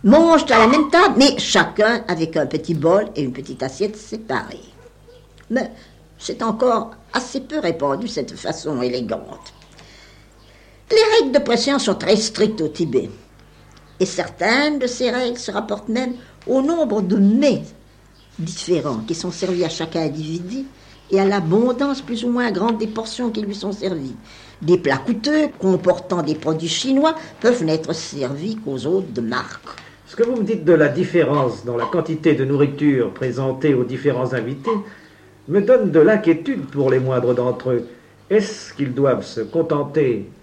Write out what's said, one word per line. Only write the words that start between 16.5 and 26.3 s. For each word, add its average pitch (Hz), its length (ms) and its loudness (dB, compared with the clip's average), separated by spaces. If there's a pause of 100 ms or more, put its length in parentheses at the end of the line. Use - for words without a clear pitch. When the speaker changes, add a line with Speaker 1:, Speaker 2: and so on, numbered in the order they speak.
Speaker 1:
nombre 277 400 0
de 185 140 0
mets 220 480 4 (760)
différents 147 680 -2
qui 165 80 -4
sont 180 160 -8
servis 180 340 -2
à 156 40 -2
chaque 160 260 -8
individu 165 680 -6 (440)
et 190 100 2
à 196 60 4
l'abondance 233 760 0
plus 233 220 -6
ou 240 60 -2
moins 240 220 0
grande 220 260 -2
des 220 100 -4
portions 226 440 -6
qui 214 100 -4
lui 202 140 -6
sont 202 160 -6
servies. 175 440 -6 (460)
Des 170 160 4
plats 135 200 0
coûteux, 285 520 0 (100)
comportant 180 640 0
des 151 140 -2